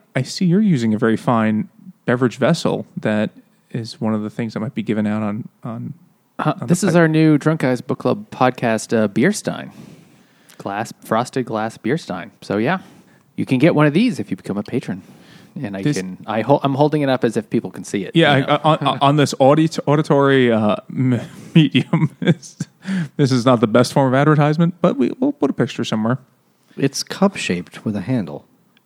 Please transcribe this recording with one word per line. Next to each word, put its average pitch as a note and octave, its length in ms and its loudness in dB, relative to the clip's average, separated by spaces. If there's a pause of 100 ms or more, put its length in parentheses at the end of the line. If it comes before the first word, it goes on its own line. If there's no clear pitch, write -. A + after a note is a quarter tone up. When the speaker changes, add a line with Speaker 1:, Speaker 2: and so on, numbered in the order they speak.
(160)
Speaker 1:
I C3 60 0
see - 240 -4
you're F3 140 4
using C3 320 2
a G#2+ 60 2
very A2+ 180 2
fine A2 520 0 (360)
beverage B2 340 0
vessel A#2 460 0 (120)
that G#2+ 340 -2 (400)
is A2+ 300 -10
one A2 140 -2
of G#2+ 80 -4
the G#2+ 80 -6
things A#2 240 -8
that G#2 60 -6
might A2+ 140 -6
be A2+ 80 -6
given G#2+ 240 -2
out G#2+ 160 -2
on, G#2+ 260 -6 (140)
on, A#2+ 320 -12 (460)
Speaker 2:
Uh, - 140 0
Speaker 1:
on - 60 -10
the - 60 -8
Speaker 2:
this E3 160 0
is F#3 120 0
Speaker 1:
pod- F3 80 6
Speaker 2:
our E3 60 6
new D#3 300 4
Drunk D#3 220 0
Guys B2+ 200 0
Book B2+ 200 -6
Club A2 320 -2
podcast, A#2 640 0
uh, G#2+ 100 2
beer A#2 240 2
stein. - 400 -8 (880)
Glass, G#2 340 -8 (120)
frosted A#2+ 420 -2
glass A2 320 -6
beer B2 180 -2
stein. F2 360 -10 (100)
So, G#2 160 -4
yeah, D#3 220 -2 (560)
you - 100 -4
can C3 120 0
get E3 160 4
one D3+ 120 4
of C#3+ 80 2
these G3 260 0
if - 100 -10
you F#2+ 60 -4
become G2 220 -8
a G#2 40 -4
patron. F#2+ 400 -8 (580)
And G2+ 160 -8
I G2 60 -8
Speaker 1:
This D3 140 -2
Speaker 2:
can, F#2 300 -8
I A2+ 160 -2
hol-, C3 200 2
I'm C#3 120 -2
holding D3 280 2
it C#3 60 0
up B2+ 160 0
as A#2 120 -2
if - 140 -4
people G#2+ 200 -4
can F#2 120 -14
see G2 220 -6
it, - 100 -10
Speaker 1:
Yeah, D3 220 4
Speaker 2:
you C#3 100 2
know? C#3 60 0
Speaker 1:
I, D3 100 4
on, D#3 240 2
on, C3 140 0
on C#3+ 160 4
this C#3+ 240 2
audit-, D#3 460 4
auditory, C#3 680 4
uh, G#2+ 240 2 (140)
m-, B2+ 300 0 (160)
<laughs> - 180 -20
medium, D#3 680 2
this, - 380 -2 (580)
this C3+ 160 2
is A#2+ 140 0
not B2 140 4
the A#2+ 60 4
best A#2+ 260 2
form C3+ 200 2
of C3 60 2
advertisement, D3+ 640 2
but G#3 140 2
we, - 220 0
we'll C#4 140 0
put - 180 -2
a - 40 -8
picture - 300 -4
somewhere. A2+ 340 -2 (580)
Speaker 3:
It's - 260 -4
cup-shaped - 840 -4
with G#2+ 120 -4
a G2 60 -6
handle. F2 440 -6 (400)